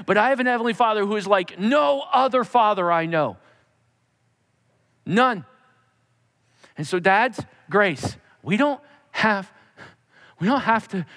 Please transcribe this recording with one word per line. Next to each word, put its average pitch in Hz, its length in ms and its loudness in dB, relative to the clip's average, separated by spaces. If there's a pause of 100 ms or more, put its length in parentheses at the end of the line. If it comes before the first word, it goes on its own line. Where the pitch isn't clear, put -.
but 196 120 0
I 214 120 2
have 269 100 0
an 247 80 -2
Heavenly 240 280 0
Father 214 300 0
who 208 120 -2
is 196 100 -6
like 190 320 0
no 277 440 0 (100)
other 254 320 2
father 208 480 2
I 165 140 0
know. 147 300 -2 (1700)
None. 220 400 0 (1300)
And 156 80 -6
so, 180 120 -4
dads, 196 420 2 (280)
grace. 185 480 0 (260)
We 180 140 -2
don't 277 240 0 (320)
have, 202 380 -2 (880)
we 160 80 -2
don't 262 140 2
have 220 280 0
to 185 160 -6 (120)